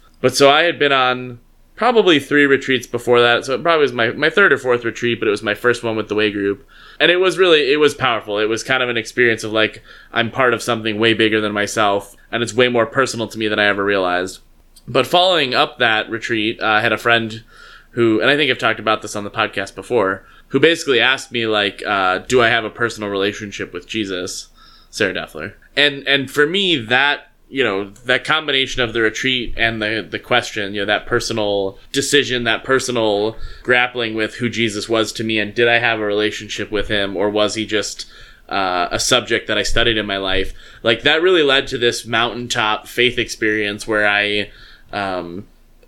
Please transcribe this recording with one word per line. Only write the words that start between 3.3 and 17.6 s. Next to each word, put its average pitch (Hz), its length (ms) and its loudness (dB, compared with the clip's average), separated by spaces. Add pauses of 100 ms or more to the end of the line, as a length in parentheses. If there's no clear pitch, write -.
so 131 100 -2
it 113 80 -4
probably 165 180 2
was 127 120 2
my, 120 180 0
my 147 180 0
third 185 240 4
or 127 60 0
fourth 120 260 0
retreat, 113 340 -2
but 110 80 -2
it 104 40 2
was 104 100 0
my 104 140 -2
first 117 280 0
one 113 120 -2
with 107 120 -4
the 104 80 -2
Way 107 160 2
Group. 101 360 -4 (320)
And 156 100 4
it 175 80 4
was 180 220 2
really, 156 340 4
it 151 40 2
was 147 180 4
powerful. 110 420 -2
It 107 80 2
was 107 180 -2
kind 131 200 0
of 123 60 -4
an 120 80 -2
experience 117 460 0
of, 107 80 -6
like, 107 300 0 (300)
I'm 117 180 0
part 127 240 2
of 110 80 -4
something 110 380 -2
way 113 140 4
bigger 107 280 2
than 107 100 -2
myself, 104 640 0 (160)
and 117 120 -2
it's 107 100 -6
way 123 140 4
more 120 180 2
personal 117 440 -2
to 110 80 -14
me 110 100 -2
than 107 120 -2
I 104 60 4
ever 101 180 2
realized. 92 560 0 (480)
But 127 200 0
following 175 480 2
up 147 240 0
that 110 300 2
retreat, 110 520 -4
uh, 104 60 -2
I 107 140 2
had 113 120 2
a 107 40 -2
friend 113 460 0 (480)